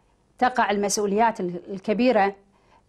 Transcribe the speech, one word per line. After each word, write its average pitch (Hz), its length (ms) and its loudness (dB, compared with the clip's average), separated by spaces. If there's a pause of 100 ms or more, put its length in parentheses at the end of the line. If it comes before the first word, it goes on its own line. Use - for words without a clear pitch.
(380)
تقع 240 320 0
المسؤوليات 208 720 0
ال-، 175 320 -8
الكبيرة 202 640 0 (520)